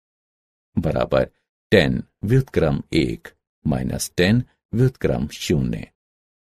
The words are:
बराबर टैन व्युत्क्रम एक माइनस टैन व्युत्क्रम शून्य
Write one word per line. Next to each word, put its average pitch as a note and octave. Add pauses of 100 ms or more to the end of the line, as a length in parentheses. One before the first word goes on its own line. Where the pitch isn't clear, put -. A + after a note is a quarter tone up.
(760)
बराबर B1+ (420)
टैन C#2 (220)
व्युत्क्रम E2+ (120)
एक B1 (360)
माइनस C2
टैन G#2 (320)
व्युत्क्रम E2
शून्य B1 (720)